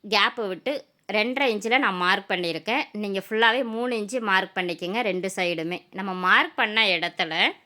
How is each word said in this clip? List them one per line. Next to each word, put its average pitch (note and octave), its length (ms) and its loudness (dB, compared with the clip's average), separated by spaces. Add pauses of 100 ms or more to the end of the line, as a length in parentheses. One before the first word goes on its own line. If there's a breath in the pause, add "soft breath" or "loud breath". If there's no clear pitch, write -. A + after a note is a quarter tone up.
கேப்பு G#3+ 380 2
விட்டு B3 380 -6 (280)
ரெண்டரை B3 320 0
இன்ச்சில் A3+ 320 0
நான் A3 180 2
மார்க் F#3 340 0
பண்ணியிருக்கேன். F3 640 -2
நீங்க G3+ 380 -4
ஃபுல்லாவே A3+ 340 4
மூணு A#3 320 -4
இன்ச்சு A3 240 -4
மார்க் F#3+ 380 0
பண்ணிக்கங்க F3+ 440 -4
ரெண்டு F#3 340 -2
சைடுமே. F3 560 -4
நம்ம F#3+ 220 -6
மார்க் G3+ 420 2
பண்ண A3 300 2
இடத்துல F3 640 0 (140)